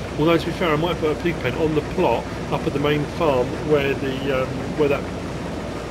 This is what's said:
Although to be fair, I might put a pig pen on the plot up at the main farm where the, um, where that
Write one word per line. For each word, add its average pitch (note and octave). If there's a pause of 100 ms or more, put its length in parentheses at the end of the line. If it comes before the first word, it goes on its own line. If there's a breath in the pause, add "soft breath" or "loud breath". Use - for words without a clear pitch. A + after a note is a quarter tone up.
(180)
Although E3
to -
be E3
fair, E3
I D3
might E3
put D3+
a -
pig F3
pen B2
on D#3
the D3 (100)
plot C#3 (260)
up D3+
at D#3+
the C3+
main D3 (140)
farm C3+ (240)
where C#3
the, C3+
um, C3 (300)
where C#3+
that C#3 (880)